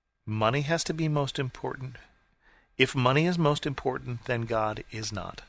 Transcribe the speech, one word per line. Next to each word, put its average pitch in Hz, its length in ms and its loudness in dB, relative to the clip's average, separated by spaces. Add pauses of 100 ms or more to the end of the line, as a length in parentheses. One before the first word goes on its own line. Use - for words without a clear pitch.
(260)
Money 110 360 2
has 160 240 0
to 170 80 -2
be 160 140 0
most 147 300 0
important. 131 600 -6 (800)
If 131 180 4
money 135 300 4
is 175 120 2
most 147 280 2
important, 127 600 -4
then 117 180 0
God 110 480 -2
is 107 200 -8
not. 87 380 -8